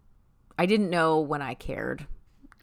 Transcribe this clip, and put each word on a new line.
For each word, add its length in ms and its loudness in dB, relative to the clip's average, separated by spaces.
I 80 2
didn't 240 2
know 300 4
when 220 -2
I 120 -8
cared 520 -8